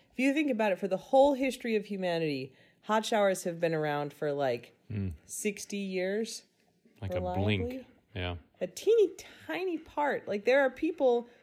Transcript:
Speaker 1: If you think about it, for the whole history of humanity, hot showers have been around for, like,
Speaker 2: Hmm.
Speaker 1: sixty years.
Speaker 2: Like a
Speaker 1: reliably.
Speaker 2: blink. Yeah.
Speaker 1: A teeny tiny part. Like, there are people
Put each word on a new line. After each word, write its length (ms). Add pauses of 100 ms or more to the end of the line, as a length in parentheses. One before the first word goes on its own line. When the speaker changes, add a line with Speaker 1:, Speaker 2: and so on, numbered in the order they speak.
(120)
Speaker 1:
If 60
you 160
think 160
about 220
it, 60
for 100
the 100
whole 340
history 420
of 120
humanity, 680 (300)
hot 240
showers 380
have 140
been 140
around 400
for, 180
like, 420 (180)
Speaker 2:
Hmm. 180 (160)
Speaker 1:
sixty 540
years. 640 (580)
Speaker 2:
Like 120
a 20
Speaker 1:
reliably. 420
Speaker 2:
blink. 300 (280)
Yeah. 200 (260)
Speaker 1:
A 60
teeny 460 (340)
tiny 320
part. 500
Like, 160
there 160
are 80
people 600 (140)